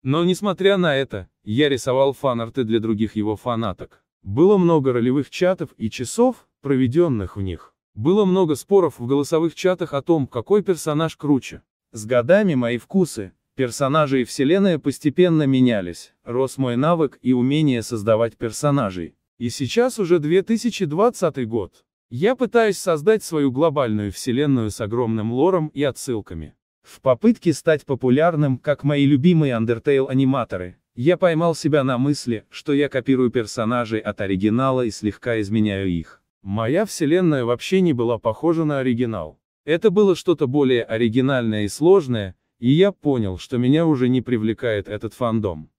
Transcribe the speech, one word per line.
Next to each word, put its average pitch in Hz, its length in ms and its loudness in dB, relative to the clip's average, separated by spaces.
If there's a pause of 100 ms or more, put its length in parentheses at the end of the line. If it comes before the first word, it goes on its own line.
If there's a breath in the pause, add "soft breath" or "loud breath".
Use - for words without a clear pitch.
Но, 151 200 0
несмотря 190 520 0
на 170 180 0
это, 117 340 -4 (140)
я 131 260 0
рисовал 135 440 0
фанарты 120 500 -4
для 113 160 0
других 107 380 -2
его 107 180 -2
фанаток. 113 720 -8 (180)
Было 156 340 4
много 160 360 2
ролевых 127 380 0
чатов 180 460 -2
и 110 140 -6
часов, 240 560 -2 (160)
проведённых 131 720 0
в 98 60 -6
них. 92 300 -10 (220)
Было 180 320 0
много 180 300 2
споров 185 420 2
в 120 80 -8
голосовых 151 480 0
чатах 180 400 -2
о 139 80 -4
том, 156 240 2
какой 185 360 0
персонаж 160 540 -2
круче. - 460 -2 (300)
С 107 120 -12
годами 147 500 4
мои 120 220 0
вкусы, 117 560 -2 (220)
персонажи 135 680 0
и 120 40 0
вселенная 165 540 2
постепенно 156 680 2
менялись, 120 680 0 (120)
рос 127 340 -4
мой 123 180 -2
навык 156 460 0
и 123 100 0
умение 131 500 0
создавать 113 540 0
персонажей. 110 760 -4 (240)
И 117 100 -6
сейчас 226 500 -2
уже 175 200 0
две 165 240 0
тысячи 220 420 -2
двадцатый 156 600 0
год. 110 380 -6 (260)
Я 190 260 0
пытаюсь 226 400 0
создать 180 480 0
свою 143 260 0
глобальную 123 600 0
вселенную 123 580 0
с - 100 -14
огромным 113 520 -4
лором 156 360 0
и 139 140 -6
отсылками. 101 720 -6 (280)
В - 180 -20
попытке 165 540 2
стать 156 320 -2
популярным, 143 720 2
как 147 260 -4
мои 143 220 2
любимые 147 480 4
Undertale 120 540 0
аниматоры, 131 680 -2 (180)
я 160 220 2
поймал 170 380 0
себя 147 280 0
на 127 160 0
мысли, 127 520 -2
что - 240 -4
я 139 140 0
копирую 127 420 2
персонажей 113 680 -2
от 104 200 -6
оригинала 110 600 0
и 113 80 -2
слегка 110 500 -4
изменяю 101 480 0
их. 85 340 -6 (200)
Моя 113 420 -2
вселенная 156 600 0
вообще 123 360 0
не 170 120 2
была 117 260 0
похожа 160 460 0
на 147 140 -2
оригинал. 113 640 -4 (240)
Это 170 260 2
было 190 240 4
что-то 156 320 0
более 127 380 2
оригинальное 117 800 0
и 101 40 -4
сложное, 131 680 0 (240)
и 120 100 2
я 185 220 4
понял, 113 440 -2
что 123 220 -6
меня 139 260 2
уже 127 240 2
не 127 140 0
привлекает 110 680 -2
этот 104 240 -10
фандом. 104 680 -4